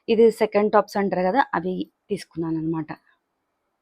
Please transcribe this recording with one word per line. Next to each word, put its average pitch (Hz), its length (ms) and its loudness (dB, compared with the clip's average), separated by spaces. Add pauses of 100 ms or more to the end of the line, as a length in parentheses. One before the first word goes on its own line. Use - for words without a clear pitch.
ఇది 226 220 6
సెకండ్ 214 420 0
టాప్స్ 208 240 2
అంటారు 185 300 -2
కదా, 202 180 0 (100)
అవి 185 340 -4 (220)
తీసుకున్నాను 165 480 -6
అన్నమాట. 160 280 -4 (960)